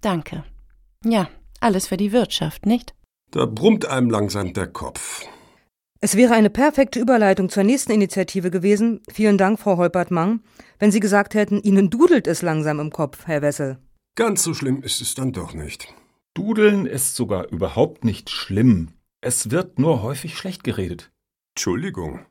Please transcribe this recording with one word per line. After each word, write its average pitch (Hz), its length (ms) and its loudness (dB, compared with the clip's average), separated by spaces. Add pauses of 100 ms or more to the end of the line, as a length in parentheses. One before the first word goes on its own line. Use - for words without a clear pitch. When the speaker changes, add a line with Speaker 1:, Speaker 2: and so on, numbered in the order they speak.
Speaker 1:
Danke. 165 440 -6 (600)
Ja, 226 240 2 (320)
alles 196 260 0
für 190 100 -4
die 196 160 -2
Wirtschaft, 196 540 -2
nicht? 240 280 -2 (360)
Speaker 2:
Da 131 160 0
brummt 143 400 2
einem 127 240 0
langsam 101 420 -2
der 95 140 -4
Kopf. - 580 -12 (760)
Speaker 3:
Es 196 160 0
wäre 233 180 6
eine 214 160 6
perfekte 269 500 2
Überleitung 214 480 4
zur 196 160 0
nächsten 233 280 2
Initiative 190 580 0
gewesen, 202 600 0
vielen 208 260 2
Dank, 196 220 2
Frau 190 180 0
Holpert-Mang, 175 640 0 (380)
wenn 208 140 4
Sie 214 80 2
gesagt 202 340 2
hätten, 208 260 0
Ihnen 196 300 4
dudelt 285 360 4
es 165 140 -2
langsam 156 380 -2
im 151 120 -6
Kopf, - 360 -6
Herr 151 160 -2
Wessel. 143 360 -4 (360)
Speaker 2:
Ganz 226 280 0
so 165 120 -2
schlimm 135 280 -2
ist - 180 -6
es - 140 -8
dann 131 180 -6
doch 80 220 -10
nicht. - 380 -14 (420)
Speaker 4:
Dudeln 208 520 2
ist - 300 -6
sogar 101 320 -4
überhaupt 95 560 -2
nicht 104 260 -4
schlimm. 98 600 0 (300)
Es 123 300 -4
wird 180 300 -4
nur 143 220 2
häufig 135 360 -10
schlecht 185 240 -12
geredet. 92 480 -6 (460)
Speaker 2:
Entschuldigung. 90 640 -6 (100)